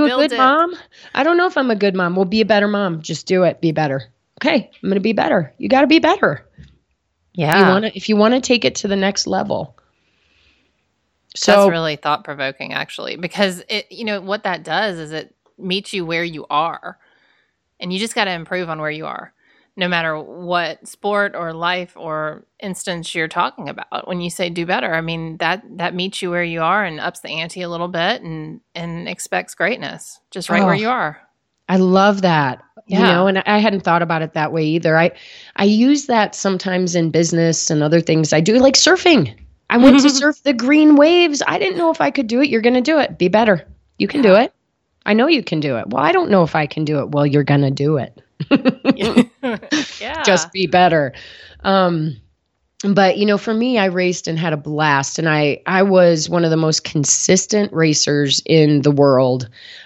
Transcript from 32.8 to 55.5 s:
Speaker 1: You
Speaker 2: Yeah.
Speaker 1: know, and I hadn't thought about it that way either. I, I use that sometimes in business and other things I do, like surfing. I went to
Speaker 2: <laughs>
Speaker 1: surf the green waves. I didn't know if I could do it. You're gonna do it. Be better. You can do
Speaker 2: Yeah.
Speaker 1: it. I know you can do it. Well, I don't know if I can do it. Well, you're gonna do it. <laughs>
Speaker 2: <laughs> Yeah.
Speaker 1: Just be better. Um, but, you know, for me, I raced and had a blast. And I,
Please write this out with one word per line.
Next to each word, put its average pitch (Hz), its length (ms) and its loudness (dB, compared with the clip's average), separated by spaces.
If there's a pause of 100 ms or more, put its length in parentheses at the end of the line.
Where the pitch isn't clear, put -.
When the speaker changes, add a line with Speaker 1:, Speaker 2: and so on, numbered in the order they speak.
Speaker 1:
You 190 140 0
Speaker 2:
Yeah. 226 140 6
Speaker 1:
know, 180 140 2
and 190 120 0
I 208 200 0
hadn't 208 220 0
thought 170 200 0
about 165 200 -2
it 160 120 -8
that 151 180 -4
way 160 140 -2
either. 160 320 0
I, 170 140 4 (440)
I - 80 0
use 240 440 4
that 220 280 0
sometimes 185 600 -2
in 165 140 2
business 165 600 0
and 151 100 0
other 156 200 2
things 160 320 0
I 151 80 4
do, 214 180 2
like 269 160 6
surfing. 302 580 4 (360)
I 226 80 2
went 269 240 8
to 285 80 6
Speaker 2:
<laughs> - 20 4
Speaker 1:
surf 277 320 -2
the 285 100 2
green 294 440 6
waves. 311 500 4
I - 100 -2
didn't 381 200 -2
know 339 120 2
if 320 120 -2
I 285 100 2
could 277 160 -4
do 233 140 0
it. 294 80 2
You're 226 120 0
gonna 247 200 2
do 302 180 2
it. - 180 -2
Be 180 120 2
better. 208 360 2 (320)
You 202 120 -2
can 294 120 -2
do 202 120 8
Speaker 2:
Yeah. 214 100 6
Speaker 1:
it. 320 100 -4 (520)
I - 80 0
know 233 140 2
you 311 160 2
can 160 180 -4
do 139 160 -2
it. 104 120 -8
Well, 151 140 -2
I 330 80 2
don't 370 180 0
know 190 140 4
if 156 120 -2
I 156 100 0
can 156 200 -6
do 147 140 -2
it. 107 120 -6
Well, 147 140 2
you're 143 200 2
gonna 143 260 2
do 143 260 -2
it. - 240 -10 (280)
<laughs> 254 800 0
Speaker 2:
<laughs> - 0 - (720)
Yeah. 294 220 -8
Speaker 1:
Just 175 280 2
be 190 160 -2
better. 165 460 2 (500)
Um, 175 540 0 (760)
but, 190 240 4
you 208 80 0
know, 208 120 2
for 220 160 -4
me, 240 240 0
I 196 80 2
raced 180 420 -2
and 160 100 -4
had 165 140 -4
a 151 60 -2
blast. 147 600 -2
And 165 120 -2
I, 151 360 0